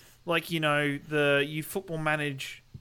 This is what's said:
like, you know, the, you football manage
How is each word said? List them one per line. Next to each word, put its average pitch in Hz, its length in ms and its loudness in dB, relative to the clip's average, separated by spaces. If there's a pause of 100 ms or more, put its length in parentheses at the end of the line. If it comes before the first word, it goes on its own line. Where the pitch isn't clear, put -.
(260)
like, 165 240 0
you 165 100 -2
know, 147 380 2 (100)
the, 143 400 4
you 156 140 -4
football 175 380 -6
manage 147 640 -4 (180)